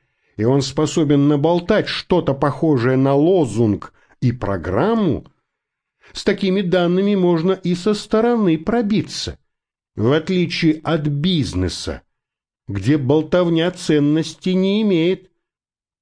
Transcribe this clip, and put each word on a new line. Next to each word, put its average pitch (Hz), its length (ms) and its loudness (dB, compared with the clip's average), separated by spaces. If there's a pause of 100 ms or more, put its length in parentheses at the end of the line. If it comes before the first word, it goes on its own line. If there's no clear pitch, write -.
(360)
и 104 100 -2
он 135 160 2
способен 147 640 0
наболтать 170 600 0
что-то 170 460 -2
похожее 131 640 0
на 135 160 2
лозунг 123 800 0 (260)
и 123 120 0
программу, 113 920 -2 (880)
с - 120 -14
такими 196 380 0
данными 180 540 2
можно 175 380 2
и 180 220 -4
со 208 180 -2
стороны 220 640 0
пробиться, 208 800 -4 (580)
в 110 160 0
отличие 160 720 0
от 151 240 -2
бизнеса, 104 920 -2 (680)
где 101 300 0
болтовня 160 760 0
ценности 156 800 -2
не 190 320 0
имеет. 185 500 0 (720)